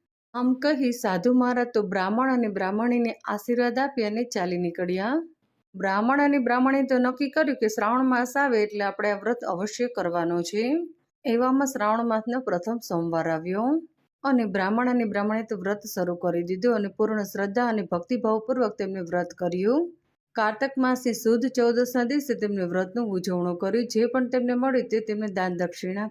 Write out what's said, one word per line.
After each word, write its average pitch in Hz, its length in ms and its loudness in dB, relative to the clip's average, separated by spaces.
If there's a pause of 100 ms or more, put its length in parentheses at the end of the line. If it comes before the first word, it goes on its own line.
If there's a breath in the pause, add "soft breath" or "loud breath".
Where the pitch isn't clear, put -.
(340)
આમ 247 140 0 (140)
કહી 269 400 2
સાધુ 202 400 2
મહારાજ 247 340 0
તો 214 60 4 (100)
બ્રાહ્મણ 214 460 2
અને 226 200 0
બ્રાહ્મણીને 226 560 0
આશીર્વાદ 240 640 -2
આપી 269 300 0
અને 220 140 -2 (100)
ચાલી 180 320 0
નીકળ્યા. 185 540 0 (560)
બ્રાહ્મણ 208 520 2
અને 285 200 4
બ્રાહ્મણે 262 420 4
તો 262 160 4
નક્કી 254 300 0
કર્યું 311 260 2
કે 220 140 2
શ્રાવણ 247 380 2
માસ 247 280 0
આવે 254 220 4
એટલે 208 240 -2
આપણે 208 240 0
આ 202 100 -2
વ્રત 233 200 -2 (120)
અવશ્ય 208 420 -2
કરવાનો 170 420 0 (120)
છે. 214 160 -2 (600)
એવામાં 262 480 2
શ્રાવણ 226 380 0
માસનો 240 360 -2
પ્રથમ 208 300 -2 (120)
સોમવાર 165 460 0
આવ્યો 185 340 -2 (540)
અને 254 300 2
બ્રાહ્મણ 214 400 2
અને 240 180 2
બ્રાહ્મણે 214 380 -2
તો 220 140 -4
વ્રત 208 200 -2 (100)
શરૂ 175 300 -2
કરી 175 260 0
દીધું 185 280 2
અને 202 200 -2
પૂર્ણ 214 340 0
શ્રદ્ધા 202 420 0
અને 208 180 -2
ભક્તિભાવપૂર્વક 220 880 0
તેમને 190 300 -4
વ્રત 175 220 -2 (100)
કર્યું. 202 480 0 (460)
કારતક 220 380 0 (100)
માસની 247 400 0
સુદ 226 200 4 (140)
ચૌદસના 240 520 2
દિવસે 285 320 -2
તેમને 202 300 -2
વ્રતનું 185 340 -2 (100)
ઉજવણું 175 460 -2
કર્યું. 220 320 0
જે 226 200 2
પણ 254 200 0
તેમને 247 280 0
મળ્યું 262 300 0
તે 220 160 2
તેમને 214 300 -4
દાન 185 240 0
દક્ષિણા 185 500 -4